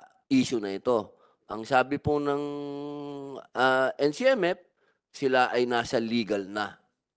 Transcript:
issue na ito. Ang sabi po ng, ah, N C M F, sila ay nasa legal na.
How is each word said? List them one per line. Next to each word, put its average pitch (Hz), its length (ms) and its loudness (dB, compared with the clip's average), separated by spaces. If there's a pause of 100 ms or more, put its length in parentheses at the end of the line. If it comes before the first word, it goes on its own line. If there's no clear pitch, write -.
(300)
issue 127 320 2
na 98 160 -4
ito. 110 400 0 (320)
Ang 110 160 -8
sabi 131 320 2
po 147 240 0
ng, 143 220 -2 (1120)
ah, 131 400 4
N 147 160 2
C 247 160 2
M 226 160 2
F, 180 160 0 (480)
sila 127 400 2
ay 123 160 2
nasa 120 320 0
legal 110 480 0
na. 101 320 -6 (400)